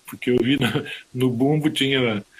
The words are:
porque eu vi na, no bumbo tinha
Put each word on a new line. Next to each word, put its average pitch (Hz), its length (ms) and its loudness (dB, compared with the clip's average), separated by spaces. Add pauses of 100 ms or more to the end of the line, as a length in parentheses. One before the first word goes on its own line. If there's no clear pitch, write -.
porque - 240 -6
eu 123 80 4
vi 127 200 2
na, 120 240 -2 (300)
no 127 160 0
bumbo 143 400 2
tinha 131 560 0 (160)